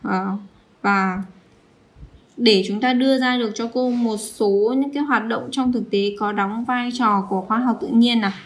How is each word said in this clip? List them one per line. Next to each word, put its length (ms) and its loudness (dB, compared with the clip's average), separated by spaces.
Ờ, 240 -2
và 420 0
để 300 4
chúng 140 -4
ta 120 2
đưa 260 2
ra 180 0
được 180 -2
cho 180 -4
cô 160 0
một 280 0
số 600 0
những 160 -2
cái 100 -2
hoạt 240 0
động 240 -4
trong 200 0
thực 200 -2
tế 280 0
có 120 -2
đóng 340 -2
vai 280 -2
trò 360 2
của 120 -2
khoa 180 0
học 220 0
tự 60 -6
nhiên 340 4
nào. 100 0